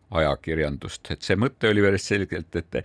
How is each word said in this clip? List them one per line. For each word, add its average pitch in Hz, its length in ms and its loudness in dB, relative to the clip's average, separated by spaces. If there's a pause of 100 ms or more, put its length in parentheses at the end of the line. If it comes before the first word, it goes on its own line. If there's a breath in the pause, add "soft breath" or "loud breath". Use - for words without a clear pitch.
(160)
ajakirjandust, 76 960 -2
et - 140 -10
see 98 140 2
mõte 117 300 0
oli 104 140 4
päris 98 240 2
selgelt, 92 480 -4
et, - 300 -6